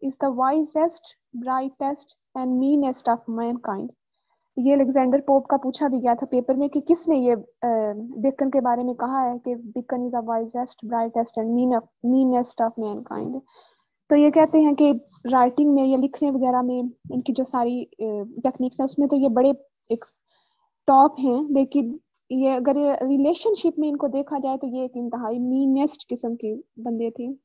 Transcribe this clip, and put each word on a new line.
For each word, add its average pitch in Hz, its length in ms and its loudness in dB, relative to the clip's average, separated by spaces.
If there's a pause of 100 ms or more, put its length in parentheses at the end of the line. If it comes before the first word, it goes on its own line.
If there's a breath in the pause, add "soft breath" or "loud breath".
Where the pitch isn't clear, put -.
is 262 180 -6
the 262 160 -2
wisest, 302 600 0 (360)
brightest 269 680 -6 (320)
and 254 100 -4 (100)
meanest 269 520 0
of 233 300 -2
mankind।" 233 480 -6 (680)
ये 262 160 4
Alexander 269 480 2
Pope 277 240 2
का 277 120 0
पूछा 262 300 -2
भी 254 120 0
गया 240 160 0
था 247 160 -8
paper 247 240 0
में 277 140 0
कि 285 120 -2
किसने 330 380 2
ये, 247 160 2
अ, 220 580 -2 (240)
Beacon 269 320 0
के 262 120 0
बारे 240 220 0
में 247 120 -4
कहा 262 260 -2
है 240 260 -2
कि 247 80 -4
"Bacon 247 540 -6
is 247 60 -6
the 226 140 -4
wisest, 233 640 -6
brightest 226 460 -2
and 226 100 -2 (100)
mean-, 247 220 2 (240)
meanest 247 640 2
of 226 40 -4 (120)
mankind।" 233 580 -8 (680 soft breath)
तो 302 60 4
ये 294 160 6
कहते 311 300 6
हैं 294 140 4
कि 294 160 6 (340)
writing 254 480 4
में 269 120 4
या 269 120 2
लिखने 277 340 0
वगैरह 254 300 0
में 247 300 -2 (200)
इनकी 254 220 -4
जो 262 100 -2
सारी, 247 400 -2
अ, 208 400 -8 (200)
टेक्निक्स 254 360 -2
हैं, 269 60 0
उसमें 277 240 -2
तो 285 60 0
ये 269 140 4
बड़े 247 200 4 (420)
एक 226 140 -6 (840)
top 277 320 6
हैं, 277 340 0
लेकिन 269 460 0 (320)
ये 262 180 0
अगर 269 280 0
ये 285 160 2
relationship 320 840 0
में 302 100 0
इनको 294 180 -2
देखा 277 320 -4
जाए, 269 180 -4
तो 277 100 -8
ये 254 180 -6
एक 254 120 -8
इंतहाई 240 420 -6
meanest 269 720 0
किस्म 240 260 -6
के 220 200 -6
बंदे 233 560 -8
थे। 247 220 -10 (100)